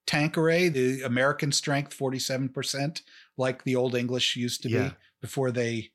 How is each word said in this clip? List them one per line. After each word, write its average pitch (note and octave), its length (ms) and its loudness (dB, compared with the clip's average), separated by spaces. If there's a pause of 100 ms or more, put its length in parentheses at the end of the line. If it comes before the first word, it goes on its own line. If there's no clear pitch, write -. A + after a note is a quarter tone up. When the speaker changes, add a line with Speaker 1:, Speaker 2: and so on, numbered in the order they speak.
Speaker 1:
Tanqueray, E3 640 4
the C3 320 2
American C3+ 500 2
strength, C#3+ 420 -2
forty-seven C3 560 -2
percent, C#3 520 -4 (360)
like B2+ 260 -2
the C3 120 0
Old B2 200 2
English B2 400 0
used B2 280 -4
to B2 60 -2
Speaker 2:
Yeah. G#2+ 200 2
Speaker 1:
be - 60 -14 (260)
before B2+ 300 -2
they A#2 440 -2